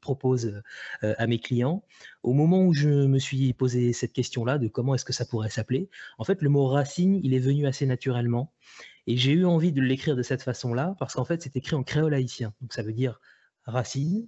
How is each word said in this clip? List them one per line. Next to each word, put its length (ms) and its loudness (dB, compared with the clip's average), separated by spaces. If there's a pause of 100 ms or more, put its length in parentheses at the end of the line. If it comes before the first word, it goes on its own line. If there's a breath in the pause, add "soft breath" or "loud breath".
propose, 600 -2 (420 loud breath)
euh, 140 0
à 80 0
mes 140 0
clients. 420 -2 (400 loud breath)
Au 120 0
moment 320 6
où 80 6
je 160 2
me 300 4
suis 340 0
posé 400 2
cette 180 -4
question-là 460 -2
de 100 0
comment 260 -2
est-ce 120 -2
que 80 -8
ça 100 -4
pourrait 280 -4
s'appeler, 360 -4 (300 loud breath)
en 80 -8
fait, 160 0
le 80 2
mot 180 4
racine, 560 2
il 100 2
est 60 2
venu 260 2
assez 200 -2
naturellement. 640 -2 (560 loud breath)
Et 80 0
j'ai 160 2
eu 140 4
envie 260 4
de 100 0
l'écrire 360 0
de 40 0
cette 220 -2
façon-là 560 -2
parce 140 -6
qu'en 100 -2
fait, 180 -2
c'est 140 -10
écrit 220 -4
en 60 -2
créole 300 0
haïtien. 460 -4
Donc 140 -12
ça 100 -6
veut 80 -6
dire 300 -4 (440 soft breath)
racine, 640 -4